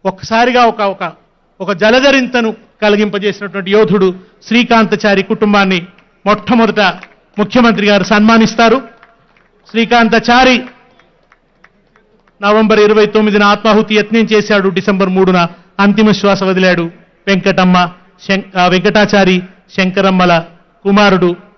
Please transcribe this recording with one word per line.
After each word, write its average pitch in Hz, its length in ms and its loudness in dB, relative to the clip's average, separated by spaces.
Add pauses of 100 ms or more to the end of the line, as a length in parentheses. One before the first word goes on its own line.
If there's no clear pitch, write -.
ఒక్కసారిగా 240 600 -2
ఒక, 220 160 -2
ఒక, 196 320 -6 (480)
ఒక 190 120 -6
జలధరింతను 240 840 0 (260)
కలిగింపజేసినటువంటి 202 880 -4
యోధుడు 196 440 0 (280)
శ్రీకాంతచారి 220 800 -2
కుటుంబాన్ని 196 640 -2 (400)
మొట్టమొదట 208 540 0 (580)
ముఖ్యమంత్రి 208 480 0
గారు 202 180 2
సన్మానిస్తారు. 226 840 2 (800)
శ్రీకాంతచారి 233 920 0 (1800)
నవంబర్ 214 380 2
ఇరవై 208 260 4
తొమ్మిదిన 214 360 0
ఆత్మాహుతి 208 520 0
యత్నం 208 260 0
చేశాడు. 208 480 0
డిసెంబర్ 196 400 -2
మూడున 185 400 0 (320)
అంతిమ 208 320 2
శ్వాస 202 300 -2
వదిలాడు. 185 480 0 (360)
వెంకటమ్మ, 185 640 0 (380)
శం-, 196 300 -6
ఆ, 180 80 2
వెంకటాచారి, 190 760 0 (340)
శంకరమ్మల 185 680 0 (400)
కుమారుడు. 196 520 0 (220)